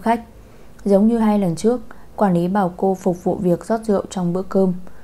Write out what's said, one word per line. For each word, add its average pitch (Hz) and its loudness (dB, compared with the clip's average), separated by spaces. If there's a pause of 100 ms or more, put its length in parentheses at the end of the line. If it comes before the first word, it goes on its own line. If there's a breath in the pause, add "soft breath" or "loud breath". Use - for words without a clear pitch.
khách. 226 0 (600 loud breath)
Giống 202 6
như 233 4
hai 208 4
lần 175 0
trước, 240 0 (360 loud breath)
quản 196 2
lý 175 2
bảo 190 0
cô 190 0
phục 180 -2
vụ 180 0
việc 170 0
rót 226 -2
rượu 196 0
trong 175 -2
bữa 185 -4
cơm. 190 2 (300 loud breath)